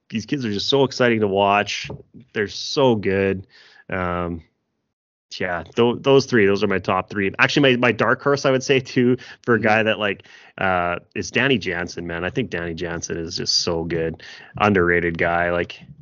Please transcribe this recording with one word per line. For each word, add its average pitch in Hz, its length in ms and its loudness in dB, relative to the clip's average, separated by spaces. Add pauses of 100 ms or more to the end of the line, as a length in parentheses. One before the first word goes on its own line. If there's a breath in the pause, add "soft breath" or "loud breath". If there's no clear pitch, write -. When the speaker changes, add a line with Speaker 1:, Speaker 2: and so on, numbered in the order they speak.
Speaker 1:
these 107 180 -6
kids 143 180 -4
are 110 80 -4
just 98 160 -4
so 139 140 4
exciting 120 380 2
to 104 80 2
watch. 101 600 2 (440)
They're 104 160 -4
so 127 480 0
good. 98 500 0 (420 soft breath)
Um, 87 540 -4 (960)
yeah, 87 260 -4 (100)
tho-, 117 220 2
those 135 300 4
three, 110 200 4
those 101 160 2
are 104 60 2
my 95 100 0
top 92 320 -2
three. 98 300 -2
Actually, 131 340 4
my, 120 140 2
my 117 40 4
dark 113 300 0
horse, 143 220 0
I 143 80 2
would 131 100 0
say, 135 180 2
too, 127 360 2 (260 loud breath)
for 123 120 2
a 110 40 2
Speaker 2:
Mm-hmm. 107 80 -2
Speaker 1:
guy 110 180 4
that, 104 140 0
like, 98 280 -4 (320 loud breath)
uh, 90 420 0 (140)
is - 160 -6
Danny 127 280 2
Jansen, 87 480 -6
man. 85 180 -6
I 90 60 -4
think 117 200 -4
Danny 85 240 -6
Jansen 85 440 -8
is 85 180 -8
just - 240 -2
so 82 240 -2
good. 80 380 -4 (360 loud breath)
Underrated 87 600 4
guy. 85 320 0
Like, 87 300 -4 (220)